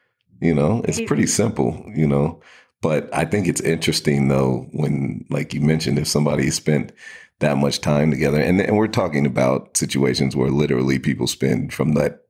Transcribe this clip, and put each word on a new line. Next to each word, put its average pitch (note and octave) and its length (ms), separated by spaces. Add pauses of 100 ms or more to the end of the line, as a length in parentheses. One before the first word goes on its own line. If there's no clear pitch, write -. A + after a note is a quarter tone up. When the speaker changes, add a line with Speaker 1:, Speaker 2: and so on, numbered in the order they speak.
(400)
Speaker 1:
You E2 140
know, D2+ 340
it's D3+ 100
Speaker 2:
Maybe - 100
Speaker 1:
pretty - 200
simple, - 560 (100)
you D#2 140
know. C#2+ 320 (420)
But D2+ 320
I D#2 120
think G2 240
it's - 120
interesting, D2+ 680
though, C2 420
when, C#2+ 580
like - 240
you C#2 60
mentioned, D2 400
if D2 80
somebody D2 440
spent - 420 (460)
that D2 180
much C#2+ 240
time D2+ 300
together, C#2+ 280
and, F2+ 220
and - 160
we're A2 100
talking E2 380
about C2 520
situations C2+ 580
where C2+ 160
literally C2+ 480
people B1+ 260
spend - 480
from D2 200
that, D2 360